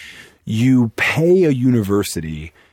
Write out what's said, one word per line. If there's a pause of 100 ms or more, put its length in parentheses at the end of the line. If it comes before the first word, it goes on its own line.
(460)
you
pay
a
university (180)